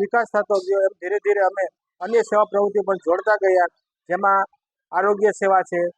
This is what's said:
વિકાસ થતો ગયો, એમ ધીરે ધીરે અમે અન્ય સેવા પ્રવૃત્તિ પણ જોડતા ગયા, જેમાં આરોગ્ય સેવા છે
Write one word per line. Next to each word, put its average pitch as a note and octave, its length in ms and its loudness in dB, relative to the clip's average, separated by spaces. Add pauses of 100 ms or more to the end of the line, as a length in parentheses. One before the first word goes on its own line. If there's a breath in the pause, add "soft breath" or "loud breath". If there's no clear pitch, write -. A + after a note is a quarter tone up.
વિકાસ A3 300 -2
થતો G#3 320 0
ગયો, G3 220 0
એમ G3 140 -4
ધીરે F#3 240 -4
ધીરે G3+ 200 0
અમે F#3+ 200 -2 (360)
અન્ય G#3+ 300 0
સેવા G#3 200 2
પ્રવૃત્તિ G3+ 360 0
પણ F#3+ 200 -4
જોડતા F#3+ 360 0
ગયા, F#3 260 2 (400)
જેમાં G3 320 0 (520)
આરોગ્ય G3 400 0
સેવા F#3+ 300 0
છે F3 180 -4 (180)